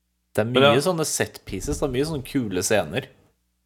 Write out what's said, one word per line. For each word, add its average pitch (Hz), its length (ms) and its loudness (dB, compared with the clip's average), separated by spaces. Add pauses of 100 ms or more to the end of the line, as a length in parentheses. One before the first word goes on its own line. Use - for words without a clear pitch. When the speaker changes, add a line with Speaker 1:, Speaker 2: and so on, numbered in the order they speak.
(340)
Speaker 1:
Det 110 80 2
er - 20 2
Speaker 2:
Men 127 180 2
Speaker 1:
mye 143 120 8
Speaker 2:
ja. 143 100 2
Speaker 1:
sånne 170 220 0
set - 400 -4
pieces, 120 340 -6
det 151 80 -2
er 127 40 -6
mye 131 140 0
sånne 156 180 -6
kule 104 380 -2
scener. 95 440 0 (600)